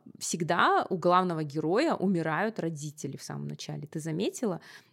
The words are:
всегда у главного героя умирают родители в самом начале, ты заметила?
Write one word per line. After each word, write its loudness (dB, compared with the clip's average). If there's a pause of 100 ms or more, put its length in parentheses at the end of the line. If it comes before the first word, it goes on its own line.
(200)
всегда 2
у 0
главного 4
героя 2
умирают 0
родители -6
в -14
самом -8
начале, -10
ты -8
заметила? -4 (320)